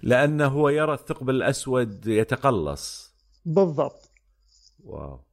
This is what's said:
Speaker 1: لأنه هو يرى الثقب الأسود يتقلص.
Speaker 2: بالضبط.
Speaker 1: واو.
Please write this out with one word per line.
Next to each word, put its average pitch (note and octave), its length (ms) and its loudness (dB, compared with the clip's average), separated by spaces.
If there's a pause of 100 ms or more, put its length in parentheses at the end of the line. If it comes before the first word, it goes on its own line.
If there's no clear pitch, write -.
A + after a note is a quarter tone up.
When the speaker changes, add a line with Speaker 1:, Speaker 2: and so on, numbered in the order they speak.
Speaker 1:
لأنه D3 440 4
هو C#3+ 220 2
يرى D3+ 240 2
الثقب C3 380 -6
الأسود B2 760 -2
يتقلص. A2 1080 -2 (300)
Speaker 2:
بالضبط. D#3+ 640 -2 (760)
Speaker 1:
واو. C#2 360 -14 (120)